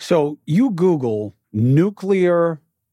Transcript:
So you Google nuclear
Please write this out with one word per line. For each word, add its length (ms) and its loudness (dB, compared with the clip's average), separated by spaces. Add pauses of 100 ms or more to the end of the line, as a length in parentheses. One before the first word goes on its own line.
So 420 0
you 280 0
Google 640 -2 (200)
nuclear 1080 0 (320)